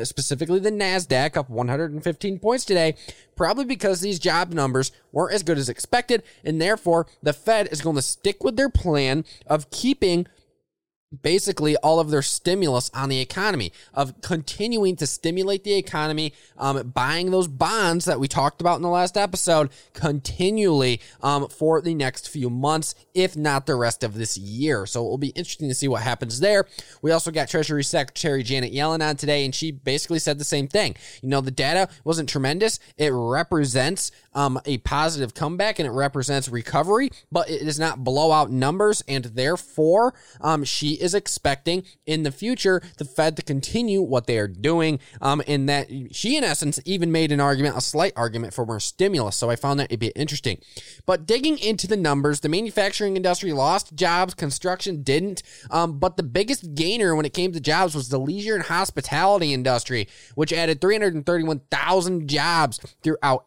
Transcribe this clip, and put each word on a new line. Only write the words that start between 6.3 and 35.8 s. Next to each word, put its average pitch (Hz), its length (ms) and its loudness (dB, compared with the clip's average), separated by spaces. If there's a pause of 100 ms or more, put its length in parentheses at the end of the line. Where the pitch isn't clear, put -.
and 156 160 -2
therefore 175 460 2 (160)
the 147 100 2
Fed 214 380 0
is 156 100 -6
gonna 147 220 0
stick - 400 -4
with 233 140 0
their 269 120 4
plan 147 560 2 (220)
of 151 240 0
keeping 185 560 2 (960)
basically 156 560 2
all 160 220 4
of 151 100 0
their 147 100 2
stimulus 160 720 0
on 135 160 -4
the 135 100 0
economy, 135 540 -2 (220)
of 135 260 -4
continuing 190 760 -2
to 147 120 -4
stimulate 190 580 -2
the 208 80 -2
economy, 156 640 -2 (240)
um, 135 360 -2
buying 165 360 0
those 185 180 2
bonds 170 560 0
that 139 160 0
we 139 80 0
talked 143 320 0
about 170 160 4
in 139 60 -4
the 175 80 0
last 180 260 2
episode 180 540 2 (240)
continually, 151 1040 0 (220)
um, 143 260 0
for 156 320 0
the 165 140 -2
next 135 340 -4
few 123 220 -4
months, 147 440 -2 (200)
if 185 240 2
not 143 260 0
the 147 100 0
rest 120 300 0
of 107 140 -6
this 113 180 -4
year. 107 480 -4
So 120 160 -6
it 117 80 -4
will 113 80 -4
be 139 120 -4
interesting 147 420 -6
to 127 40 -2
see 139 140 -2
what 113 140 -2
happens 120 380 -4
there. 196 260 4 (340)
We 151 100 0
also 165 200 0
got 151 180 -2
Treasury 151 360 0
Secretary 139 580 -2
Janet 120 320 -2
Yellen 156 260 0
on 151 160 0
today, 147 300 0
and 131 80 -4
she 160 160 -4
basically 143 480 -2
said 147 200 0
the 147 60 -8
same 139 240 -2
thing. 180 260 0 (280)
You 131 80 -4
know, 139 100 2
the 131 100 -2
data 156 380 0 (160)
wasn't 156 240 -2
tremendous. 156 500 0 (200)
It 151 160 2
represents, 139 960 0 (240)
um, 135 320 0
a 139 100 -2
positive 143 560 -2
comeback, 185 460 -2
and 156 100 0